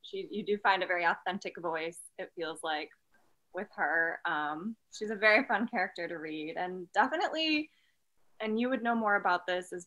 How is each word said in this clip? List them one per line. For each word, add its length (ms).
she, 300
you 120
do 140
find 240
a 60
very 160
authentic 560
voice, 400
it 160
feels 300
like, 260
with 220
her. 500
Um, 480
she's 180
a 60
very 280
fun 240
character 400
to 80
read, 400
and 360
definitely, 760
and 160
you 120
would 120
know 120
more 220
about 300
this 240
as 160